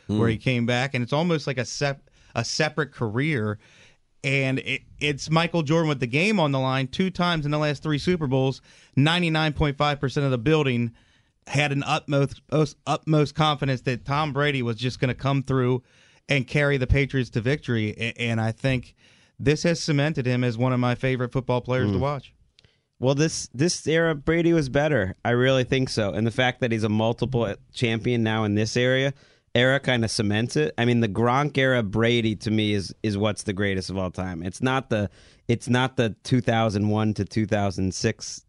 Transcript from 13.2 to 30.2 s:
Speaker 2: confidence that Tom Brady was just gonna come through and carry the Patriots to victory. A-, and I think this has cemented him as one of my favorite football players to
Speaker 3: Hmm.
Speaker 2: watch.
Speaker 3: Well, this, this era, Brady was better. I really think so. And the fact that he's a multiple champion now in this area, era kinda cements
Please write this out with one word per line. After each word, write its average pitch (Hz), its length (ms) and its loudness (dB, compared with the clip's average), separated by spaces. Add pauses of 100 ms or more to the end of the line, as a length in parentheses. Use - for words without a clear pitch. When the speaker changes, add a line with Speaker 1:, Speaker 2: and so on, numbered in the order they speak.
Speaker 2:
confidence 147 460 0
that 127 240 -4
Tom 143 280 -2
Brady 143 300 0
was 117 140 -2
just 123 220 -4
gonna 123 160 0
come 139 280 0
through 127 400 0 (460)
and 139 180 0
carry 143 300 2
the 127 100 -2
Patriots 139 440 2
to 120 100 -2
victory. 117 560 -2
A-, 113 220 -6
and 117 220 0
I 113 100 0
think 131 440 -4 (440)
this 139 240 2
has 170 160 2
cemented 143 460 0
him 123 180 2
as 120 140 -2
one 127 160 2
of 123 60 2
my 123 160 2
favorite 127 360 -2
football 123 300 -2
players 127 300 0
to 98 60 0
Speaker 3:
Hmm. 87 40 0
Speaker 2:
watch. 139 320 -4 (640)
Speaker 3:
Well, 131 160 2
this, 160 380 0
this 151 340 -2
era, 160 280 2
Brady 165 380 2
was 151 160 0
better. 131 540 0
I 117 80 0
really 127 340 4
think 131 240 0
so. 101 240 -2
And 107 120 0
the 113 60 0
fact 123 300 0
that 117 100 0
he's 110 120 0
a 110 60 0
multiple 113 640 0 (200)
champion 117 500 0
now 110 220 0
in 104 100 0
this 107 220 0
area, 131 360 2 (400)
era 131 260 4
kinda 123 280 0
cements 107 480 0